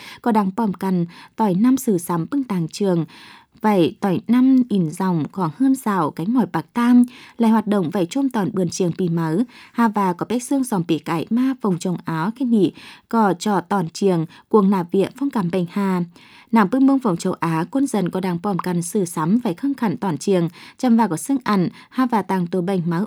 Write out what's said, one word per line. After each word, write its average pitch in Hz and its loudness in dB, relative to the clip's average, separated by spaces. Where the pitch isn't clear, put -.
có 240 0
đang 202 2
bỏng 214 -2
cằn, 185 -2
tỏi 208 0
năm 254 2
sử 208 0
sắm 170 -4
bưng 285 -2
tàng 180 -4
trường. 175 0
Vậy 196 2
tỏi 180 0
năm 254 4
in 175 0
dòng 175 -2
khoảng 180 -4
hơn 269 2
rào 190 0
cánh 185 -4
mỏi 240 2
bạc 160 -4
tam, 240 6
lại 220 4
hoạt 220 2
động 196 2
vậy 170 0
trôm 277 0
tòn 202 -2
bươn 185 0
trường 175 -2
pì 180 0
mớ, 165 -2
hà 233 2
và 202 0
có - -8
bé 247 -2
xương 277 -2
dòng 196 -2
pì 160 0
cải 160 -4
ma 254 0
vòng 185 0
trồng 180 -4
áo 165 -4
cái 269 -2
nỉ, 214 2
có 214 2
trò 196 -2
tòn 180 -4
trường, 175 0
cuồng 196 4
nà 190 0
viện 190 0
phong 277 -2
cảm 196 -2
bệnh 185 -2
hà. 190 -2
Nàng 220 4
bưng 262 4
mông 269 4
vòng 185 0
châu 185 -2
Á, 165 -2
quân 269 0
dần 185 0
có 185 -4
đang 180 -2
bòm 196 -2
căn 175 -2
sử 185 -2
sắm 170 0
vậy 185 -2
khăng 277 -4
khẳng 196 -4
tòn 180 -4
trường, 180 0
chăm 233 2
và 226 2
có 160 -4
xương 277 -2
ẩn, 196 0
hà 254 -2
và 233 0
tàng 185 -2
tù 185 -2
bệnh 185 -2
máu 175 -2